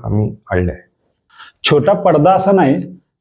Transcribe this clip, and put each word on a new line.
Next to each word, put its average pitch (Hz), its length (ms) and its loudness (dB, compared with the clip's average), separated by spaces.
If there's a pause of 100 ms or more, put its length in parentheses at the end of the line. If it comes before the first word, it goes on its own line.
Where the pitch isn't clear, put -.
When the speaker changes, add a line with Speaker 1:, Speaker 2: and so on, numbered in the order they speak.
Speaker 1:
आम्ही 104 320 -4 (140)
आणलंय. 90 260 -2 (880)
Speaker 2:
छोटा 147 300 0
पडदा 170 400 2
असा 190 200 0
नाही, 156 240 2 (440)